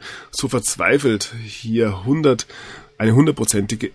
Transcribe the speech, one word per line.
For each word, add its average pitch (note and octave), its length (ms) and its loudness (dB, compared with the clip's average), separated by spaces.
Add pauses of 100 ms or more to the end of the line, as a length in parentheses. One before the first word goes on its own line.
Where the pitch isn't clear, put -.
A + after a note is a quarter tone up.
(300)
so - 160 -4
verzweifelt, A#2 880 0 (100)
hier A2 600 -2
hundert, C3+ 420 2 (520)
eine A2 180 4
hundertprozentige A2+ 800 0